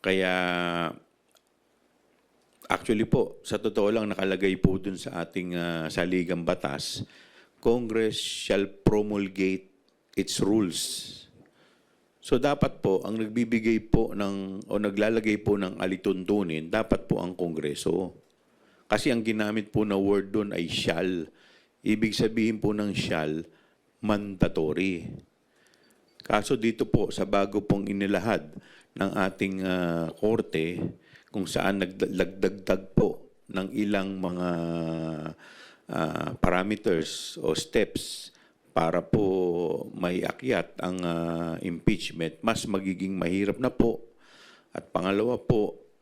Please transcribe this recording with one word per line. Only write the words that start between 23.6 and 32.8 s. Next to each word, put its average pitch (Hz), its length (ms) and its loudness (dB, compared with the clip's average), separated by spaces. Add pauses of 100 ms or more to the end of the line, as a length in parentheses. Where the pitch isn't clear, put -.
mandatory. 92 1040 0 (1120)
Kaso 113 400 0
dito 113 240 2
po, - 320 2
sa 101 80 -2
bago 98 400 2
pong 101 240 0
inilahad 98 560 0 (560)
ng 98 160 0
ating, 95 480 0
ah, 85 480 0
korte, 87 720 0 (480)
kung 92 160 -4
saan 98 320 0
nagdagdag 92 1120 -2